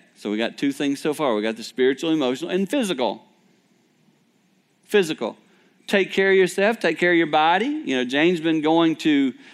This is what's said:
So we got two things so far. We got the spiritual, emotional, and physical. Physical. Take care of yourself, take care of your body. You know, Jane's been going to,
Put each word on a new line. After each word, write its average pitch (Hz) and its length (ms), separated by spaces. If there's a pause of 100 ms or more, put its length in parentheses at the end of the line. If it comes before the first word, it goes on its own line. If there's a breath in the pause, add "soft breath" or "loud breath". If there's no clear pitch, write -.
(160)
So - 160
we 104 60
got 113 200
two 143 140
things 139 280
so 151 140
far. 139 220
We 104 80
got 110 140
the 113 60
spiritual, 139 480
emotional, 139 380
and 185 180
physical. 135 540 (1600)
Physical. 151 500 (520 soft breath)
Take 190 240
care 196 200
of 190 60
yourself, 196 420
take 160 180
care 175 140
of 175 60
your 165 100
body. 160 380
You 294 320
know, 127 80
Jane's 156 340
been 160 220
going 165 360
to, 139 360 (200 loud breath)